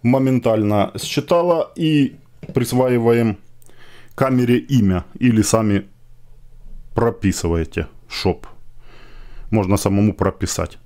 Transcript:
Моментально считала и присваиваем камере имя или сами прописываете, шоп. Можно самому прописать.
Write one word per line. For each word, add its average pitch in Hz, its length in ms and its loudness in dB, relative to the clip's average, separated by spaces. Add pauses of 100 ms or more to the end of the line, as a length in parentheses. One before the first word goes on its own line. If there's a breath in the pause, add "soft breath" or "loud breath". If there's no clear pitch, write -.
Моментально 117 880 2 (100)
считала 170 760 0
и 151 380 2 (380)
присваиваем 117 840 2 (760 soft breath)
камере 123 440 2
имя 98 480 2 (160)
или 113 200 4
сами 104 440 0 (1080)
прописываете, 90 920 -2 (220)
шоп. - 360 -4 (1040 soft breath)
Можно 101 260 2
самому 101 360 0
прописать. - 720 -4